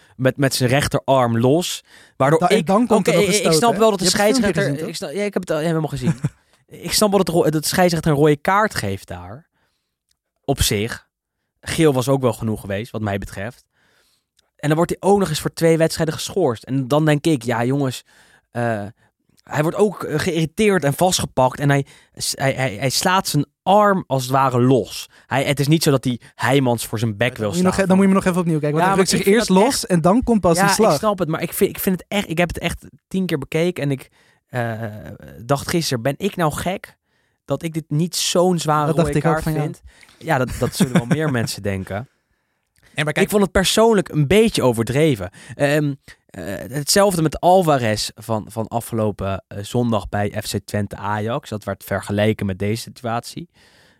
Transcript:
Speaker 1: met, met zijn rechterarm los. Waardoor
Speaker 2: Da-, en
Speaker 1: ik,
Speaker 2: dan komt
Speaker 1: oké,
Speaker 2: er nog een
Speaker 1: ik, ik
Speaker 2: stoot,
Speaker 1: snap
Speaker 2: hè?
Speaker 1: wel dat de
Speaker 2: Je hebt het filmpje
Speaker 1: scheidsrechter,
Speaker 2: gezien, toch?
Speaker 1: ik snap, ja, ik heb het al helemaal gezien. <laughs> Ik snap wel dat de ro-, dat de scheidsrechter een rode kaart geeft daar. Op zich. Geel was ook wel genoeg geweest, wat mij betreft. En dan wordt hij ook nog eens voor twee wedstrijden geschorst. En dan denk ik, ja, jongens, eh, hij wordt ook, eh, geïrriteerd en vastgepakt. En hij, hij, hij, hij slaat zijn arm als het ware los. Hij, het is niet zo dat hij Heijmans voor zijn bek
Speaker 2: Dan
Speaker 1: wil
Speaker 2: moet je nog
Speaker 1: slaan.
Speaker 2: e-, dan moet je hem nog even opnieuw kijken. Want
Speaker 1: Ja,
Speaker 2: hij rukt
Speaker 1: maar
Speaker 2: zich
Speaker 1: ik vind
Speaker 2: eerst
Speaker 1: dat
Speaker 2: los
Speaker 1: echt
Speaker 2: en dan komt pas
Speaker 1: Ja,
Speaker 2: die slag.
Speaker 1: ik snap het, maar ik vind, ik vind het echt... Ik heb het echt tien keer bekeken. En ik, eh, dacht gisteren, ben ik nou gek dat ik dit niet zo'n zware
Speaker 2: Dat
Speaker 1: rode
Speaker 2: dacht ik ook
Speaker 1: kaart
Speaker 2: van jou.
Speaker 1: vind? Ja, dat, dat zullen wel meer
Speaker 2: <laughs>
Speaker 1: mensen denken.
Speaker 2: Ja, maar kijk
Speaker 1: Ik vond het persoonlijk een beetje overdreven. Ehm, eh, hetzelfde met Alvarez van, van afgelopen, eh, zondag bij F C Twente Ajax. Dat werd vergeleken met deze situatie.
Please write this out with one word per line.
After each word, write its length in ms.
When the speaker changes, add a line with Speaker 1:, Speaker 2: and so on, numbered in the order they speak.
Speaker 1:
met, 220
met 180
zijn 140
rechterarm 680
los. 440
Waardoor 220
Speaker 2:
Da-, 80
en 100
Speaker 1:
ik, 80
Speaker 2:
dan 220
komt 200
Speaker 1:
oké, 40
Speaker 2:
er 40
nog 100
een 80
Speaker 1:
ik, 60
ik 60
Speaker 2:
stoot, 100
Speaker 1:
snap 180
Speaker 2:
hè? 60
Speaker 1:
wel 100
dat 100
de 60
Speaker 2:
Je 60
hebt 120
het 120
filmpje 180
Speaker 1:
scheidsrechter, 100
Speaker 2:
gezien, 160
toch? 100
Speaker 1:
ik 60
snap, 160
ja, 120
ik 100
heb 80
het 100
al 60
helemaal 320
gezien. 300
<laughs> 60
Ik 240
snap 160
wel 80
dat 100
de 40
ro-, 180
dat 120
de 60
scheidsrechter 440
een 60
rode 200
kaart 380
geeft 320
daar. 400
Op 160
zich. 460
Geel 320
was 160
ook 120
wel 120
genoeg 280
geweest, 300
wat 100
mij 160
betreft. 460
En 120
dan 100
wordt 220
hij 100
ook 100
nog 100
eens 100
voor 140
twee 240
wedstrijden 380
geschorst. 480
En 240
dan 180
denk 200
ik, 180
ja, 220
jongens, 380
eh, 320
hij 180
wordt 160
ook, 260
eh, 160
geïrriteerd 640
en 100
vastgepakt. 640
En 100
hij, 160
hij, 220
hij, 220
hij 140
slaat 380
zijn 180
arm 440
als 160
het 80
ware 300
los. 480
Hij, 180
het 160
is 80
niet 160
zo 80
dat 120
hij 160
Heijmans 500
voor 140
zijn 180
bek 120
Speaker 2:
Dan 100
Speaker 1:
wil 80
Speaker 2:
moet 100
je 60
nog 100
Speaker 1:
slaan. 120
Speaker 2:
e-, 20
dan 100
moet 100
je 60
hem 100
nog 80
even 140
opnieuw 140
kijken. 200
Want 100
Speaker 1:
Ja, 0
Speaker 2:
hij 140
rukt 80
Speaker 1:
maar 100
Speaker 2:
zich 120
Speaker 1:
ik 0
vind 20
Speaker 2:
eerst 120
Speaker 1:
dat 100
Speaker 2:
los 100
Speaker 1:
echt 80
Speaker 2:
en 100
dan 220
komt 180
pas 160
Speaker 1:
Ja, 80
Speaker 2:
die 80
slag. 200
Speaker 1:
ik 40
snap 220
het, 80
maar 140
ik 120
vind, 160
ik 100
vind 200
het 100
echt... 200
Ik 80
heb 100
het 120
echt 260
tien 180
keer 120
bekeken. 460
En 80
ik, 180
eh, 340
dacht 220
gisteren, 360
ben 140
ik 180
nou 180
gek 440
dat 180
ik 100
dit 140
niet 280
zo'n 440
zware 260
Speaker 2:
Dat 100
Speaker 1:
rode 160
Speaker 2:
dacht 40
ik 100
ook 60
Speaker 1:
kaart 120
Speaker 2:
van 100
jou. 100
Speaker 1:
vind? 180
Ja, 200
dat, 120
dat 160
zullen 180
wel 120
meer 300
Speaker 2:
<laughs> 60
Speaker 1:
mensen 220
denken. 460
Speaker 2:
Ja, 100
maar 100
kijk 120
Speaker 1:
Ik 60
vond 120
het 80
persoonlijk 580
een 180
beetje 360
overdreven. 680
Ehm, 380
eh, 160
hetzelfde 540
met 180
Alvarez 760
van, 340
van 180
afgelopen, 800
eh, 160
zondag 460
bij 320
F 140
C 100
Twente 300
Ajax. 540
Dat 140
werd 200
vergeleken 640
met 140
deze 220
situatie. 680